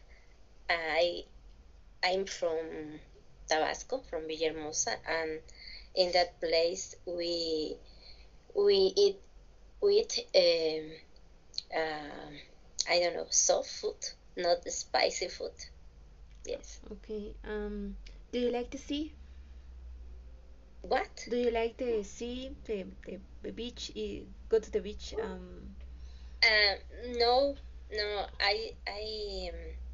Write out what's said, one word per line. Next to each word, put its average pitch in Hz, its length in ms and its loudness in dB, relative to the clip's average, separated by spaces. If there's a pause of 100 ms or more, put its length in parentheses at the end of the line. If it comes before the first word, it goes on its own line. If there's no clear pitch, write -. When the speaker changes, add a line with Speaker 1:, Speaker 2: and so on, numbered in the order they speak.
(680)
Speaker 1:
I, 170 540 2 (800)
I'm 190 220 2
from 160 720 -2 (480)
Tabasco, - 520 0 (100)
from 160 180 -4
Villahermosa, 156 720 -2 (100)
and 160 340 -2 (540)
in 180 180 4
that 175 260 4
place 170 560 2 (100)
we, 170 720 -2 (800)
we 196 400 8
eat, 196 220 6 (640)
we 202 240 6
eat, - 140 -4 (160)
um, 160 560 6 (920)
um, 151 520 -6 (560)
I 175 100 6
don't 175 160 2
know, 165 140 -4
soft - 400 4
food, - 280 -4 (400)
not 175 340 2
spicy - 560 0
food. - 260 -8 (920)
Yes. - 340 -8 (120)
Speaker 2:
Okay. 214 420 -8 (100)
Um, 208 520 -4 (360)
do 247 80 0
you 240 120 2
like 240 200 -2
the 277 60 -8
sea? 294 360 -4 (1700)
Speaker 1:
What? 262 480 0
Speaker 2:
Do 240 80 2
you 240 140 4
like 226 260 0
the 233 260 0
sea, 247 520 -6 (100)
the, 196 200 -2 (200)
the, 190 140 -10 (220)
the 196 100 -6
beach, 240 440 -8
eh, 208 260 -4 (280)
go 220 100 8
to - 120 -4
the 202 100 0
beach? - 400 -8
Um, 185 540 -8 (680)
Speaker 1:
Uh, 214 320 6 (420)
no, 254 380 6 (360)
no, 208 360 -2 (120)
I, 214 340 2 (140)
I, 196 640 -6
um, 165 240 -8 (180)